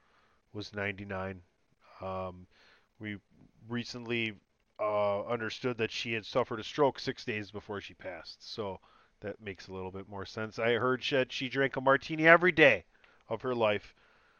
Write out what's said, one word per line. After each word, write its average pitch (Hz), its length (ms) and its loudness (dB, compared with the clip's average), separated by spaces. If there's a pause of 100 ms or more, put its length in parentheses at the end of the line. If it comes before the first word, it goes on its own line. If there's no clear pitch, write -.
(520)
was 107 220 -10
ninety-nine. 98 680 -6 (580)
Um, 92 460 -8 (520)
we 107 180 -10 (520)
recently, 117 640 -4 (460)
uh, 104 460 2
understood 117 520 -4
that 110 120 0
she - 220 -6
had 110 140 -4
suffered 120 340 -2
a 104 40 -8
stroke 139 340 2
six - 260 -8
days 107 260 -6
before 101 300 -8
she 90 140 -14
passed, - 600 -14
so 98 260 -8 (400)
that 101 200 -10
makes 101 280 -12
a 95 40 -14
little 92 180 -8
bit 95 180 -12
more 98 180 -10
sense. 110 320 -8
I 117 160 2
heard 123 360 2
that 131 220 2
she 135 160 -4
drank 135 280 0
a 135 40 -4
martini 139 460 2
every 170 260 10
day 139 320 8 (440)
of 110 140 -4
her 127 120 -2
life 107 400 2 (460)